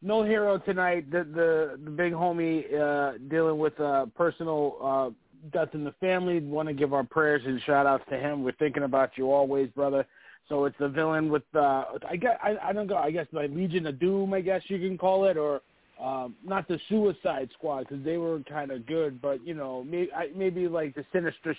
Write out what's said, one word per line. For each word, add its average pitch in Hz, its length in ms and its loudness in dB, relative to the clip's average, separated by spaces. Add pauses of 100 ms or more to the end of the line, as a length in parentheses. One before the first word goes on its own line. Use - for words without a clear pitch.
no 214 180 2
hero 208 380 2
tonight. 180 500 0
The, 170 140 0
the, 160 600 2
the 151 60 -10
big 170 240 0
homie, 165 600 0
uh, 143 440 2 (120)
dealing 160 280 2
with, 151 220 0
uh, 139 260 2 (100)
personal, 160 680 0
uh, 135 260 0 (420)
death 160 220 0
in 151 100 -6
the 139 100 -6
family. 180 460 0
Wanna 151 340 -2
give 139 200 0
our 139 100 2
prayers 151 420 2
and 131 160 -2
shout 139 260 4
outs 135 220 2
to 131 100 -4
him. 143 240 -2
We're 127 100 -2
thinking 151 300 0
about 135 340 2
you 131 140 2
always, 139 380 4
brother. 139 360 2 (420)
So 143 180 0
it's 139 140 -2
the 143 100 0
villain 156 400 0
with, 151 140 2 (120)
uh, 139 300 4 (220)
I 185 100 -4
got, 233 260 2
I, 214 180 2
I 196 120 -2
don't 208 120 -2
know, 190 120 -2
I 147 120 0
guess, 165 220 -2
like, 147 180 -4
Legion 170 380 -2
of 139 120 -6
Doom, 196 340 0
I 190 80 0
guess 185 260 0
you 196 100 -4
can 185 200 -4
call 190 280 2
it, 180 120 2
or, 147 240 0 (380)
um, 131 360 -6 (100)
not 190 220 -4
the 175 200 -4
Suicide 175 680 0
Squad, 135 340 -6
'cause 143 160 -10
they 160 140 -2
were 165 240 -2
kinda 139 380 -8
good, 139 420 -2
but, 139 240 -4
you 165 80 -8
know, 131 300 -8
may-, 170 320 -4
I, 160 200 -6
maybe, 185 320 -2
like, 160 280 -2
the 147 160 -10
Sinister 165 480 -2